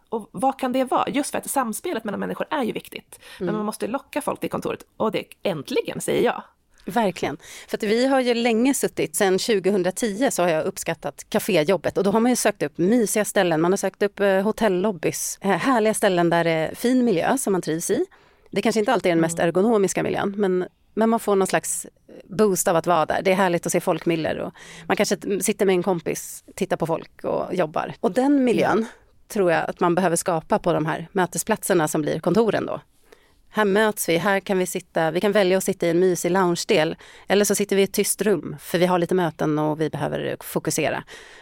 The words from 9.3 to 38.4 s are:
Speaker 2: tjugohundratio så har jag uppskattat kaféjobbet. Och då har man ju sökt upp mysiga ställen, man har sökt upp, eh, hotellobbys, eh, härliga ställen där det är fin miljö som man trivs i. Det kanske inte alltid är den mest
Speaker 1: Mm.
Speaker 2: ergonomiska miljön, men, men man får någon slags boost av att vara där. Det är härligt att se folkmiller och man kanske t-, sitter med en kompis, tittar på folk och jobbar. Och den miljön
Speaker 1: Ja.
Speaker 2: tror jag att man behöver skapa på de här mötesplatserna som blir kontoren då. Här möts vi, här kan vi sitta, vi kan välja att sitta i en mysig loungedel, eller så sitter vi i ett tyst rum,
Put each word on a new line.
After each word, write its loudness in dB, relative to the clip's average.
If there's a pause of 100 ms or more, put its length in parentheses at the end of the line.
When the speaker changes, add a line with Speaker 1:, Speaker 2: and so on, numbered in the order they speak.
Speaker 2:
tjugohundratio 0
så 0
har 4
jag 2
uppskattat -6
kaféjobbet. 0
Och 4
då 2
har 4
man 4
ju 2
sökt 0
upp -4
mysiga 2
ställen, 2
man 4
har 2
sökt -4
upp, -2
eh, 4
hotellobbys, -2
eh, 0
härliga 2
ställen 2
där 2
det 0
är -2
fin 2
miljö 2
som -2
man 0
trivs -4
i. 0 (460)
Det -2
kanske 2
inte 2
alltid 2
är 2
den 4
mest 0
Speaker 1:
Mm. 2
Speaker 2:
ergonomiska 2
miljön, -4
men, 0 (280)
men 2
man 2
får 0
någon 2
slags -4 (440)
boost 2
av 4
att 0
vara 4
där. -2
Det 2
är 2
härligt 2
att -4
se 0
folkmiller -2
och -8 (340)
man 0
kanske 0
t-, -4
sitter 0
med 4
en 2
kompis, -4 (120)
tittar -2
på -4
folk -6
och -4
jobbar. -2
Och 0
den 2
miljön 2
Speaker 1:
Ja. -20
Speaker 2:
tror 2
jag 0
att -8
man 2
behöver 2
skapa 0
på 0
de 0
här -6
mötesplatserna 0
som -2
blir -2
kontoren 2
då. -8 (680)
Här 0
möts 2
vi, 2
här 2
kan -2
vi 0
sitta, -2
vi -2
kan 2
välja 4
att -2
sitta 0
i 2
en 2
mysig 2
loungedel, 2 (320)
eller 4
så 2
sitter 0
vi 6
i 4
ett -2
tyst 0
rum, 0